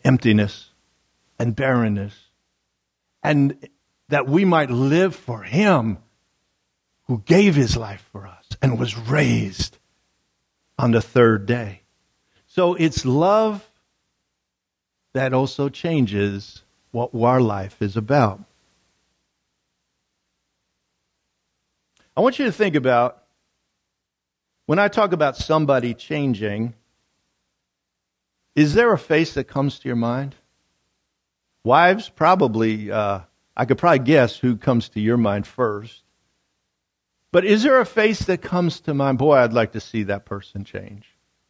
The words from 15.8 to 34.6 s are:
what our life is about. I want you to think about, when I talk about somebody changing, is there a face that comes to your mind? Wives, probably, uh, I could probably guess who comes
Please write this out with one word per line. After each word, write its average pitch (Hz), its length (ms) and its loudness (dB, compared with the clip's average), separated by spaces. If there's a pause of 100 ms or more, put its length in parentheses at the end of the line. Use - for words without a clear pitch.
what 120 240 -6
our 123 260 2
life 101 400 -4
is 101 160 -6
about. 107 440 0 (3750)
I - 60 -4
want 254 180 0
you 285 60 -2
to 226 80 -2
think 196 220 -2
about, 127 480 0 (1400)
when 156 120 0
I 202 100 2
talk 202 240 0
about 151 240 0
somebody 139 580 0
changing, 113 800 -4 (1800)
is 147 200 2
there 226 180 4
a 165 60 0
face 160 360 -2
that 135 100 -4
comes 139 340 -4
to - 100 -10
your 123 80 -4
mind? 123 380 -4 (1300)
Wives, 170 460 2
probably, 113 840 0
uh, 101 280 -2 (360)
I 131 80 -2
could 127 140 0
probably 165 220 4
guess 127 360 2
who 123 200 0
comes 117 340 -2